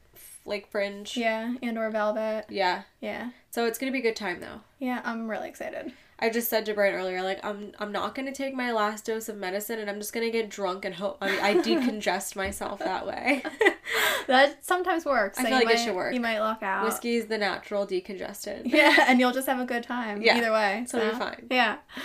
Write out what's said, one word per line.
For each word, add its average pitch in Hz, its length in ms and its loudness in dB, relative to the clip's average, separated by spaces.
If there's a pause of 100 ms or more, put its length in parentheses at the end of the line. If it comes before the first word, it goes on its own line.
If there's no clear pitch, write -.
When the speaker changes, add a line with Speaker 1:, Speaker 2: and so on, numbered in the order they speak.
(140)
Speaker 1:
f-, - 300 -20
like, 202 260 -8
fringe. 202 460 -4
Speaker 2:
Yeah, 226 460 0
and 233 160 -2
or 220 120 -2
velvet. 214 600 -2
Speaker 1:
Yeah. 190 320 0 (180)
Speaker 2:
Yeah. 214 300 -8 (200)
Speaker 1:
So 233 160 -2
it's 226 120 -2
gonna 262 140 -2
be 269 80 -2
a - 20 -8
good 226 140 2
time, 185 240 -6
though. - 200 -14 (180)
Speaker 2:
Yeah, 247 260 -4
I'm 226 240 -6
really 208 200 -6
excited. - 440 -10 (280)
Speaker 1:
I 226 100 2
just 226 200 -2
said 214 160 0
to 214 80 -2
Brian 196 220 4
earlier, 185 260 -2
like, 190 220 -2
"I'm, 208 340 -6
I'm 208 140 -6
not 202 240 -4
gonna 269 160 -6
take 269 200 -6
my 247 200 -2
last 214 340 0
dose 220 220 -4
of 208 80 -8
medicine, 202 420 -4
and 208 100 -6
I'm 202 120 -6
just 202 120 -8
gonna 226 180 -2
get 220 200 -2
drunk 196 340 -4
and 185 120 -4
hope 196 240 -6
I, 196 300 0
I - 40 4
Speaker 2:
<laughs> 349 80 6
Speaker 1:
decongest 220 720 0
myself 202 440 -4
that - 260 -2
way." 262 420 0
<laughs> - 40 -8 (760)
Speaker 2:
That 277 360 6
sometimes 359 440 0
works, 226 320 2
Speaker 1:
I 254 60 0
Speaker 2:
so 233 40 2
Speaker 1:
feel 262 120 4
Speaker 2:
you 233 40 8
Speaker 1:
like 226 100 6
it 233 40 4
Speaker 2:
might, 233 80 0
Speaker 1:
should 208 80 0
work. 180 180 -2
Speaker 2:
you 254 80 0
might 226 200 0
luck 220 220 0
out. 196 220 0
Speaker 1:
Whiskey 220 320 0
is 214 120 0
the 220 100 -2
natural 202 480 -2
decongestant. 196 840 -6
Speaker 2:
Yeah, 302 380 8
and 254 100 8
you'll 247 140 4
just 262 160 -2
have 262 100 0
a 247 60 -2
good 240 180 -4
time 226 380 -6
Speaker 1:
Yeah. 220 160 6
Speaker 2:
either 233 160 2
way, 214 340 2
Speaker 1:
So 247 120 -4
it'll 220 140 2
be - 40 -2
Speaker 2:
so. 240 80 -4
Speaker 1:
fine. - 260 -8
Speaker 2:
Yeah. 247 260 2 (280)